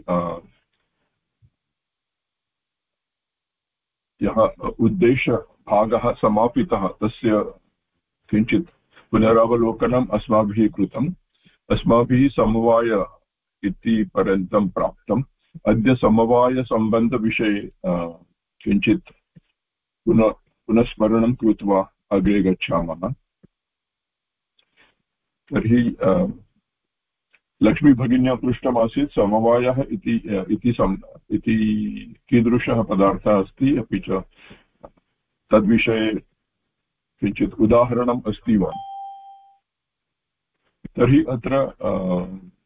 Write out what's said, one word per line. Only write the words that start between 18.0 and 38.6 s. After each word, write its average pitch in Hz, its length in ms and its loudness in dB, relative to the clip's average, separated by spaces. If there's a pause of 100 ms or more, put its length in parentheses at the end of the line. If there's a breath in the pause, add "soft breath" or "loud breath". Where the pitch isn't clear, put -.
किञ्चित् - 720 -2 (680)
पुनः, 110 240 4 (380)
पुनस्मरणं 113 680 0
कृत्वा 101 600 -2 (180)
अग्रे 101 320 2
गच्छामः। 90 680 -4 (2500 soft breath)
तर्हि, 117 420 0
अ, 95 300 0 (1400)
लक्ष्मीभगिन्या 127 760 2
पृष्टमासीत् 123 760 -2
समवायः 120 800 0
इति, 113 380 -4
अ, 98 220 -4
इति 117 220 -2
सम्-, 95 460 -4 (100)
इति 110 280 -2 (720)
कीदृशः 117 540 0
पदार्थः 98 560 0
अस्ति, 135 380 -2
अपि 104 220 -6
च 92 240 -6 (1300 soft breath)
तद्विषये 110 600 2 (1080)
किञ्चित् 101 340 -4
उदाहरणम् 120 720 2
अस्ति 107 300 -2
वा? 90 140 0 (2250)